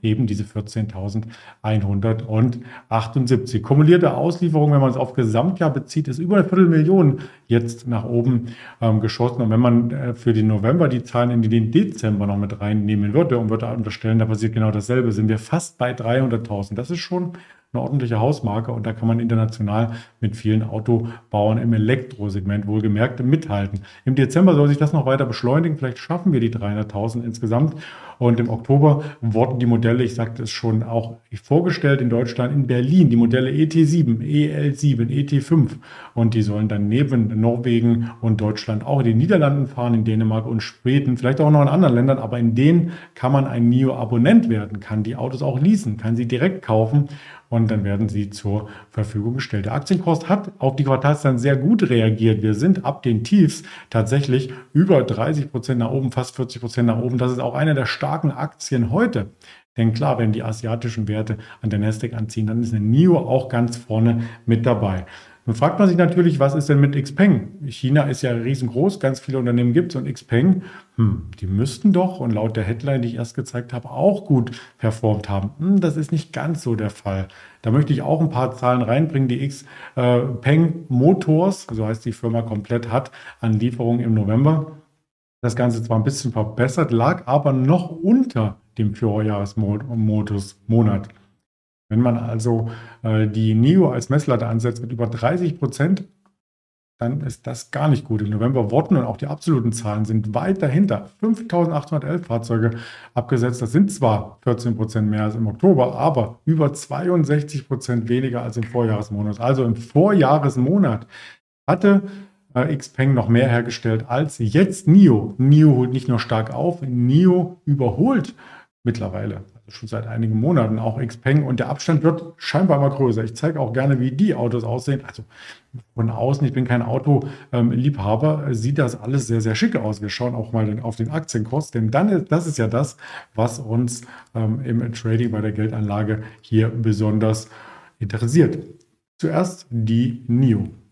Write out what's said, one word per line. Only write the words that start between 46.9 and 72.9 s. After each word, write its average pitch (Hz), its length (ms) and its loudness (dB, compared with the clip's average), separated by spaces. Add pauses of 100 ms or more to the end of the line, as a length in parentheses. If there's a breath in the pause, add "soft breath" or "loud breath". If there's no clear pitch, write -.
und 113 220 2
dann 107 120 0
werden 101 260 -2
sie 101 200 -4
zur 104 400 -6 (200 loud breath)
Verfügung 110 460 -4
gestellt. 110 300 -6
Der 110 80 -6
Aktienkurs 165 560 -2
hat 202 300 0
auf 135 160 0
die 139 100 0
Quartalszahlen 139 520 2
sehr 139 180 2
gut 190 340 2
reagiert. 110 520 2
Wir 107 120 2
sind 185 320 2
ab 143 180 -6
den 113 200 0
Tiefs 185 400 4 (260 loud breath)
tatsächlich 131 600 0 (200 loud breath)
über 160 320 4
dreißig 139 480 -2
Prozent 123 280 -4
nach 113 120 -2
oben, 131 200 -2
fast - 240 -6
vierzig 120 260 -8
Prozent 120 260 -2
nach 113 120 0
oben. 123 180 -2
Das 127 140 0
ist 123 80 -4
auch 123 140 -6
eine 147 220 0
der 131 100 -2
starken 151 460 -4
Aktien 127 600 -4
heute. 185 360 -2 (500 loud breath)
Denn 113 160 2
klar, 127 240 -2
wenn 110 140 0
die 113 100 -4
asiatischen 113 680 -6
Werte 107 300 -4 (240 loud breath)
an 110 80 -4
der 104 80 -2
Nasdaq 110 360 -4
anziehen, 110 340 -4
dann 113 160 -2
ist 117 100 -4
eine 104 100 -2
nio 147 360 6
auch 120 300 -2
ganz 117 280 -2
vorne 113 440 0 (260 loud breath)
mit 117 180 2
dabei. 98 400 0 (400 loud breath)
Nun 113 120 -2
fragt 156 200 2
man 202 120 6
sich 170 80 2
natürlich, 170 420 4
was 139 160 2
ist 147 140 -2
denn 143 100 4
mit 143 160 4
Xpeng? 143 540 2 (160)
China 135 380 0
ist 135 180 -4
ja 127 100 -2
riesengroß, 127 720 -2
ganz 135 180 -2
viele 135 200 -6
Unternehmen 120 340 2
gibt's 170 200 0
und 139 180 -6
Xpeng, 175 500 2 (340 loud breath)
hm, 110 280 0 (140)
die 95 100 -8
müssten 123 440 0
doch, 185 300 0
und 120 100 -2
laut 110 240 -2
der 110 80 -2
Headline, 120 380 -4